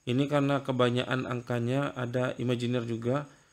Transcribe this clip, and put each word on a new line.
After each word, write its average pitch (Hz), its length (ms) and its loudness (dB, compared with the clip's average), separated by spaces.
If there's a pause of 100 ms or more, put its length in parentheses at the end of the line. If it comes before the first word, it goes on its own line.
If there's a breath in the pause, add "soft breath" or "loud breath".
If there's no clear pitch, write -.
ini 135 240 2
karena 139 320 2
kebanyakan 123 640 2
angkanya 123 720 -2
ada 123 400 -2
imajiner 120 480 0
juga, 120 400 -2 (280 soft breath)